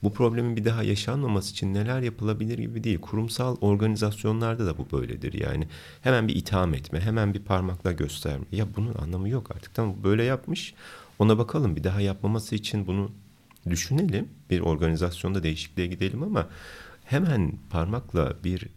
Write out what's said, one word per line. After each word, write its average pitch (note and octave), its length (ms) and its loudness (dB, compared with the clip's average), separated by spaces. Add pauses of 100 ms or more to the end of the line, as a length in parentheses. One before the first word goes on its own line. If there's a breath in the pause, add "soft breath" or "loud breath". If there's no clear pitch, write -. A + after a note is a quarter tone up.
Bu G#2 100 4
problemin A#2 420 2
bir G#2+ 100 0
daha A2+ 180 2
yaşanmaması G#2 680 0
için F#2+ 220 -2
neler A2+ 280 0
yapılabilir A2+ 580 0
gibi A2+ 240 -4
değil. A2 180 2
Kurumsal A2+ 600 -2
organizasyonlarda G#2+ 1040 2
da D#2+ 120 0
bu C2+ 140 -4
böyledir A#1+ 420 -2
yani. - 340 -2 (340 loud breath)
Hemen B2 260 4
bir - 80 2
itham F#2 380 2
etme, C#2 260 -4
hemen G#2+ 340 2
bir G2 60 -2
parmakla F#2 520 0
gösterme. D2 600 -2
Ya G#2 240 0
bunun A2 200 -2
anlamı F2+ 340 -2
yok A#2+ 260 -4
artık. - 200 -14
Tamam, G#2+ 280 0
böyle G#2+ 200 4
yapmış. C3 500 -2 (460 loud breath)
Ona G#2+ 180 8
bakalım, A#2 380 2
bir D2+ 80 -4
daha F#2+ 180 2
yapmaması G2+ 540 0
için G#2 320 -2
bunu G2 240 0 (580)
düşünelim. G#2+ 580 0 (220)
Bir F2+ 100 2
organizasyonda E2+ 840 0
değişikliğe D#2+ 440 -2
gidelim F#2+ 360 -2
ama F3 240 0 (580 loud breath)
hemen C3 480 2 (160)
parmakla F2 640 0 (100)
bir F2+ 220 -2 (120)